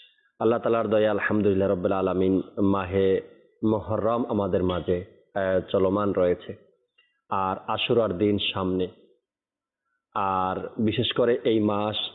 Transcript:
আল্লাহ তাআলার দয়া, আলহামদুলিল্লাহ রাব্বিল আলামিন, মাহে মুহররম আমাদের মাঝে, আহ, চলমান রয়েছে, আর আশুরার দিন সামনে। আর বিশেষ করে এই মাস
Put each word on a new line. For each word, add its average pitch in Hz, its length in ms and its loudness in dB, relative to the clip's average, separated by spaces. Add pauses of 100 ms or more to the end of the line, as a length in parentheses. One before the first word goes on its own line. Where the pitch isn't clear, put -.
(400)
আল্লাহ 117 180 2
তাআলার 113 300 0
দয়া, 107 220 4
আলহামদুলিল্লাহ 101 580 2
রাব্বিল 95 240 0
আলামিন, 95 500 2 (200)
মাহে 95 580 2 (440)
মুহররম 110 640 0
আমাদের 98 340 0
মাঝে, 90 420 -2 (300)
আহ, 95 260 0 (100)
চলমান 98 420 0
রয়েছে, 90 420 0 (760)
আর 95 260 -2 (100)
আশুরার 110 520 0
দিন 104 200 2
সামনে। 92 500 -2 (1300)
আর 92 420 -2 (220)
বিশেষ 110 340 0
করে 120 320 2
এই 110 160 2
মাস 104 360 0 (180)